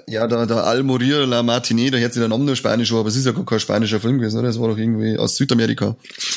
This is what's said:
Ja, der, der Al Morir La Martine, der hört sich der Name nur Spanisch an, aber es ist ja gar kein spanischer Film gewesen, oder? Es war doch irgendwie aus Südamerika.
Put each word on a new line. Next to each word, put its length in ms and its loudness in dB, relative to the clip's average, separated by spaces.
Ja, 200 0
der, 180 0
der 200 0
Al 180 2
Morir 420 2
La 180 2
Martine, 480 2
der 80 0
hört 140 0
sich 80 -2
der 80 0
Name 160 0
nur 100 0
Spanisch 360 0
an, 80 2
aber 100 0
es 60 -2
ist 100 0
ja 60 2
gar 120 -4
kein 160 0
spanischer 400 0
Film 200 0
gewesen, 200 -2
oder? 100 0
Es 100 -4
war 100 0
doch 80 -2
irgendwie 400 0
aus 180 0
Südamerika. 600 0